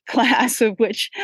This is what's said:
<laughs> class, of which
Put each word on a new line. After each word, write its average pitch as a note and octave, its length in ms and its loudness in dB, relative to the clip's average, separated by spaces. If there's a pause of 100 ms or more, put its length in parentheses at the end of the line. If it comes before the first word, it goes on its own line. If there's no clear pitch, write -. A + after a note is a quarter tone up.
<laughs> - 40 -18
class, B3+ 540 2
of G#3+ 180 0
which A3 300 -2 (140)